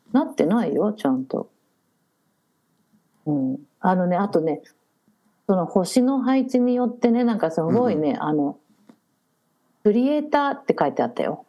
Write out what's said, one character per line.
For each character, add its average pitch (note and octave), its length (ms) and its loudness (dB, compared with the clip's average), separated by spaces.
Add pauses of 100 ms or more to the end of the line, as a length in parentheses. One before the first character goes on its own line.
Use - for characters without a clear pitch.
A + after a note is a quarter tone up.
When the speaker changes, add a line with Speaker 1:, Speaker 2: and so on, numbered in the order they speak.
(120)
Speaker 1:
な C4+ 120 2
っ - 120 -10
て D3 100 2
な G#3 200 0
い D3 100 -2
よ、 G#3 160 0
ち - 140 -6
ゃ C3 60 2
ん C3 120 0
と。 - 260 -8 (1800)
う D3+ 60 -2
ん。 C3 280 -2 (200)
あ F#3 160 0
の F3+ 120 0
ね、 F3+ 100 0
あ G3+ 100 0
と F3 140 0
ね、 D#3 200 -4 (840)
そ G3 80 2
の F3 100 0
星 F#3 360 0
の C4 200 0
配 C4 200 2
置 B3+ 180 0
に B3 160 2
よ B3 120 0
っ A#3+ 100 -6
て A#3+ 120 2
ね、 A#3+ 140 2
な A#3 120 2
ん - 20 -2
か E3 120 0
す E3 120 -4
ご A#3 280 2
い F#3+ 60 0
ね、 D3+ 140 0
Speaker 2:
う B2+ 40 0
ん、 - 20 -4
う - 40 -6
ん。 - 40 -6
Speaker 1:
あ D3+ 100 -2
の、 C#3+ 240 0 (1300)
ク G#3 100 4
リ B3 160 2
エ D4+ 80 0
イ D4 120 -2
タ C#4+ 200 2
ー - 20 -2
っ C4+ 140 -10
て - 120 2
書 D3 100 2
い C3+ 60 -2
て - 100 0
あ - 20 -2
っ - 80 -6
た - 100 -4
よ。 - 260 -6